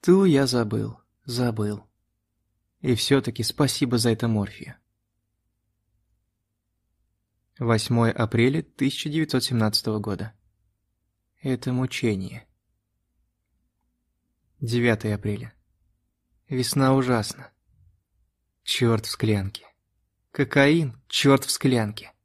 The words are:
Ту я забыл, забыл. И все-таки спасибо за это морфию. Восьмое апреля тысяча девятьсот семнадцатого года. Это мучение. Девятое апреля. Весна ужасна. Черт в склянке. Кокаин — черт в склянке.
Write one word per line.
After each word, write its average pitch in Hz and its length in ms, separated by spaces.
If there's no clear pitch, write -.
Ту 190 240
я 139 220
забыл, 113 520
забыл. 110 580
И 127 140
все-таки 123 480
спасибо 123 560
за 117 100
это 117 180
морфию. 107 480
Восьмое 117 520
апреля 117 520
тысяча - 460
девятьсот 147 340
семнадцатого 107 560
года. 104 340
Это 127 300
мучение. 110 760
Девятое 113 540
апреля. 107 380
Весна 135 460
ужасна. 123 580
Черт 113 420
в - 60
склянке. 101 540
Кокаин — 143 760
черт 139 360
в - 80
склянке. 113 600